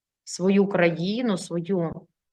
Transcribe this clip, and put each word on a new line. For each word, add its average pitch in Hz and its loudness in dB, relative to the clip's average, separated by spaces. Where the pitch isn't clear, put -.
свою 196 2
країну, 180 0
свою, 170 -4